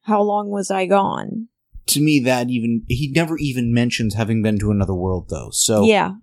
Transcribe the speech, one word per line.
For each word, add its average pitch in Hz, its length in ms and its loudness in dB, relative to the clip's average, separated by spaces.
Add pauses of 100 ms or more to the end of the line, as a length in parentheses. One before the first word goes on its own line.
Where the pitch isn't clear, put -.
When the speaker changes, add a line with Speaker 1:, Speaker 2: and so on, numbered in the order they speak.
Speaker 1:
"How 214 180 2
long 208 260 -2
was 202 220 -4
I 190 160 0
gone?" 196 600 -2 (400)
Speaker 2:
To 143 120 0
me, 151 200 4
that 123 280 0
even, 117 400 -2
he 135 260 -2
never 165 240 0
even 123 360 -2
mentions 120 400 0
having 113 280 0
been 107 180 0
to 104 100 0
another 98 240 0
world, 90 340 -4
though. 65 220 -8
So - 340 2
Speaker 1:
Yeah, 190 280 4 (100)